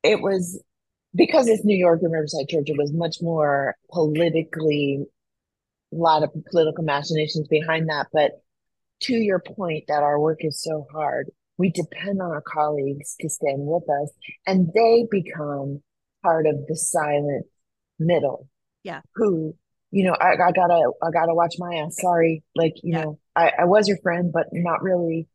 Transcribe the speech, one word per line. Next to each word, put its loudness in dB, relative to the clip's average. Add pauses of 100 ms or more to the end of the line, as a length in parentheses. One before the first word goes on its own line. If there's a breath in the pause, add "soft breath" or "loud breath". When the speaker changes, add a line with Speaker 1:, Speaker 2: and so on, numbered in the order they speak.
Speaker 1:
It 2
was, -4 (540)
because 4
it's 2
New 4
York 4
and 0
Riverside -4
Church, -2
it -2
was -2
much -4
more 0 (160)
politically, 0 (880)
a -12
lot 4
of -2 (200)
political 0
machinations -2
behind 0
that. -4
But 2 (720)
to -2
your 0
point -8
that 0
our 2
work 0
is -6
so -6
hard, -6 (260)
we 0
depend -6
on -6
our -8
colleagues -4
to -6
stand -4
with -2
us, -2 (340 loud breath)
and 2
they 4
become -6 (400)
part 2
of 4 (120)
the -4
silent -2 (520)
middle. 0 (340)
Speaker 2:
Yeah. -10 (160)
Speaker 1:
Who, -2 (360)
you 2
know, 2
"I, 4
I 4
gotta, 4 (100)
I -2
gotta 2
watch 0
my -8
ass. -6
Sorry. 2 (120)
Like, 2 (100)
you -2
Speaker 2:
Yeah. -2
Speaker 1:
know, -8 (180)
I, 4
I 4
was 4
your 0
friend, 0
but 0
not -2
really." -2